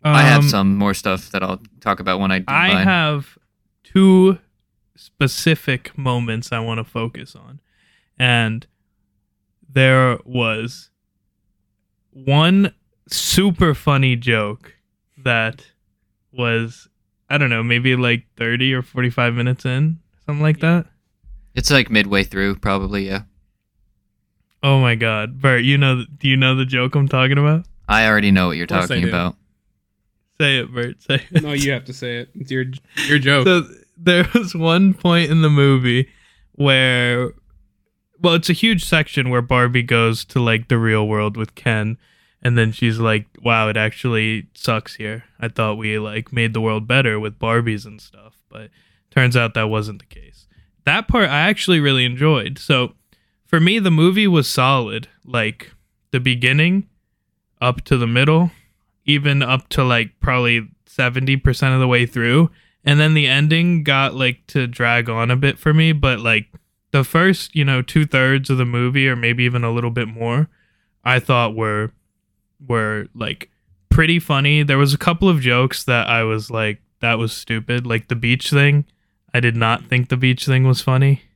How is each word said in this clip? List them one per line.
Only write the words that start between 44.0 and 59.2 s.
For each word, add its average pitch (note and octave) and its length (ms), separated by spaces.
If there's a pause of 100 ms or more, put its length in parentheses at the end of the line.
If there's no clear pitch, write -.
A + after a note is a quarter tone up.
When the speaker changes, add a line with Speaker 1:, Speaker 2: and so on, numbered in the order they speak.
Speaker 2:
sucks - 420
here. A2 280 (140)
I A#2 100
thought G#2+ 280
we, G#2+ 220
like, G#2+ 340
made A#2 220
the A2+ 80
world A2 240
better A#2+ 340
with G#2+ 180
Barbies A2+ 460
and G#2+ 160
stuff, G#2 380 (100)
but A2 220 (400)
turns B2+ 260
out A#2 180
that A2 140
wasn't G#2+ 300
the - 80
case." - 240 (600)
That G#3+ 180
part G3+ 220
I D3 180
actually F#3 320
really C3+ 240
enjoyed. C3 540
So B2+ 340 (540)
for E3 140
me, F#3+ 180
the F#3+ 120
movie F#3 380
was D#3+ 180
solid. B2+ 600 (160)
Like, A2+ 480 (380)
the C3 100
beginning C3 680 (720)
up B2 240
to C#3 120
the A#2+ 100
middle, D3+ 440 (540)
even C#3+ 380